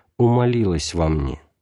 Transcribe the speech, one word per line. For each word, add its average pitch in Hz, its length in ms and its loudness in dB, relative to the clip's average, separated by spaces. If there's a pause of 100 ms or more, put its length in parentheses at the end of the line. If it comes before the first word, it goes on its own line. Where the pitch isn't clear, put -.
(180)
умолилась 120 760 0
во 82 140 0
мне. 69 320 -4 (220)